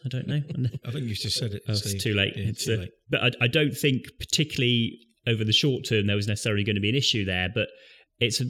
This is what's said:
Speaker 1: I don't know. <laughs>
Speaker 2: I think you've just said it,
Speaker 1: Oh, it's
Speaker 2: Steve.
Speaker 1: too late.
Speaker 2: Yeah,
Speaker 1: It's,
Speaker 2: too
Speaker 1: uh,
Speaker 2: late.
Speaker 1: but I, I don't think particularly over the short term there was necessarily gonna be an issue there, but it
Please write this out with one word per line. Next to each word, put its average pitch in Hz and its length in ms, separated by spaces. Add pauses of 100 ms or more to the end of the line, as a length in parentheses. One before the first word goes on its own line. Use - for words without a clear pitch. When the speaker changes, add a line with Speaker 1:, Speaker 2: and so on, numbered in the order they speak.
Speaker 1:
I 131 40
don't 127 180
know. 147 140 (220)
<laughs> - 220
Speaker 2:
I 117 60
think 135 160
you've 104 100
just - 200
said 110 160
it, 101 140
Speaker 1:
Oh, 110 40
it's 101 180
Speaker 2:
Steve. 98 120
Speaker 1:
too 110 120
late. 98 220
Speaker 2:
Yeah, 101 140
Speaker 1:
It's, - 160
Speaker 2:
too 113 100
Speaker 1:
uh, - 20
Speaker 2:
late. 90 140 (180)
Speaker 1:
but - 140
I, 123 220
I - 20
don't 147 260
think 131 300 (160)
particularly 120 800 (280)
over 110 160
the 107 100
short 135 320
term 107 200
there 101 100
was 101 120
necessarily 104 360
gonna 101 160
be 104 100
an 123 60
issue 120 300
there, 92 280
but 107 160 (500)
it 120 160 (140)